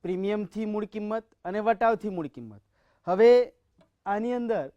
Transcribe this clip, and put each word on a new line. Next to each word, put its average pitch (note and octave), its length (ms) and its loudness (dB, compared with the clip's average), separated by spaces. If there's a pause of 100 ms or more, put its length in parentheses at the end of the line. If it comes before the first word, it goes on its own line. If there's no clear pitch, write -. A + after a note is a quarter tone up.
પ્રીમિયમથી G3+ 600 -4
મૂળ G#3 280 -4
કિંમત G#3+ 320 -6 (200)
અને F#3+ 160 -4
વટાવથી A3 500 0
મૂળ E3 180 -6
કિંમત. A2 320 -16 (460)
હવે G#3+ 240 6 (760)
આની A3+ 320 -4
અંદર A3+ 260 -4 (140)